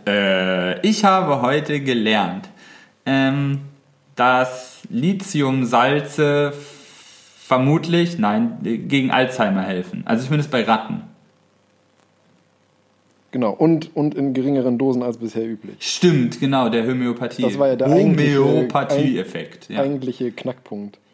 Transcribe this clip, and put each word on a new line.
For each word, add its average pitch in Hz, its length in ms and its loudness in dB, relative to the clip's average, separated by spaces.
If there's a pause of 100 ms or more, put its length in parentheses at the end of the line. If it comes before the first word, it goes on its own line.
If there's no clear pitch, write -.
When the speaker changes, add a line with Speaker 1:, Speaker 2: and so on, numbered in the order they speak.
Speaker 1:
Äh, 92 760 0
ich 214 240 2
habe 165 380 2
heute 147 360 0
gelernt, 110 680 -2 (560)
ähm, 139 540 0 (560)
dass 127 640 0 (100)
Lithiumsalze 143 1600 0 (960)
vermutlich, 160 720 2
nein, 110 460 0
gegen 127 480 -2
Alzheimer 110 500 2
helfen. 92 460 -6
Also 117 180 0
zumindest 147 240 -2
bei 120 140 0
Ratten. - 400 -2 (2250)
Speaker 2:
Genau, 117 200 -2
und, 160 440 0
und 147 200 -2
in 139 180 -2
geringeren 127 440 0
Dosen 123 260 0
als 117 140 -4
bisher 113 300 -6
üblich. 104 320 -12
Speaker 1:
Stimmt, 143 600 0
genau, 135 300 0
der 113 180 0
Homöopathie-, 127 560 -4
Speaker 2:
Das 123 160 0
war 139 80 4
ja 131 80 2
der 131 120 0
eigentliche, 151 560 4
Speaker 1:
Homöopathie-Effekt, 131 1300 0
Speaker 2:
eig-, - 60 -10
Speaker 1:
ja. 143 60 0
Speaker 2:
eigentliche 131 500 -4
Knackpunkt. 104 640 -12 (160)